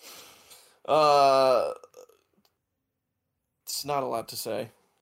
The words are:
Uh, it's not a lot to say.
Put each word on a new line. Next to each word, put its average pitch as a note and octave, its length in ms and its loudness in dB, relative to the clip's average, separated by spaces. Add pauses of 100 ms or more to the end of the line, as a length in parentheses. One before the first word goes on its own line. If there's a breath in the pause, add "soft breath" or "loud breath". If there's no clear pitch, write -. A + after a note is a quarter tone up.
(880 loud breath)
Uh, C3+ 840 4 (1900)
it's - 220 -10
not C#3 180 -4
a B2+ 40 -6
lot A#2 220 -8
to A#2+ 60 -16
say. A2+ 360 -8 (300)